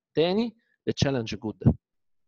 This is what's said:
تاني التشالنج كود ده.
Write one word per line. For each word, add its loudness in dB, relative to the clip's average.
تاني 0
التشالنج -2
كود -8
ده. 6